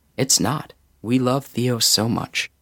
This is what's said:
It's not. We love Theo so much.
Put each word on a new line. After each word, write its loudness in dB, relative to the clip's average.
It's 2
not. -4
We 2
love 0
Theo -2
so 2
much. -4